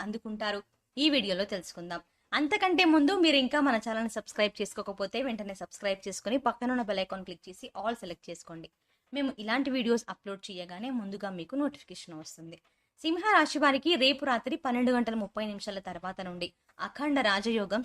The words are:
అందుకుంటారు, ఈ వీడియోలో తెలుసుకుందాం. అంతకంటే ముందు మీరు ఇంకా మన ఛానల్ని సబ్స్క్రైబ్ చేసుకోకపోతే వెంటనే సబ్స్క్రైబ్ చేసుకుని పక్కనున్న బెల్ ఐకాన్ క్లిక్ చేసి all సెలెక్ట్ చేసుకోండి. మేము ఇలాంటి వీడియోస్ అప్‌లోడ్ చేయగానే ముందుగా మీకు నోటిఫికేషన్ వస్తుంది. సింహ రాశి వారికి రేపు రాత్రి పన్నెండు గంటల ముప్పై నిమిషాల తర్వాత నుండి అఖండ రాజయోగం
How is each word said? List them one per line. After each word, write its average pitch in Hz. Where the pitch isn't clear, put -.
అందుకుంటారు, 214
ఈ 285
వీడియోలో 196
తెలుసుకుందాం. 175
అంతకంటే 330
ముందు 311
మీరు 302
ఇంకా 254
మన 240
ఛానల్ని 226
సబ్స్క్రైబ్ 208
చేసుకోకపోతే 202
వెంటనే 208
సబ్స్క్రైబ్ 196
చేసుకుని 202
పక్కనున్న 247
బెల్ 196
ఐకాన్ 190
క్లిక్ 180
చేసి -
all 226
సెలెక్ట్ 175
చేసుకోండి. 165
మేము 269
ఇలాంటి 254
వీడియోస్ 233
అప్‌లోడ్ 196
చేయగానే 180
ముందుగా 196
మీకు 175
నోటిఫికేషన్ 180
వస్తుంది. 165
సింహ 339
రాశి 311
వారికి 285
రేపు 277
రాత్రి 233
పన్నెండు 247
గంటల 226
ముప్పై 214
నిమిషాల 196
తర్వాత 185
నుండి 175
అఖండ 285
రాజయోగం 208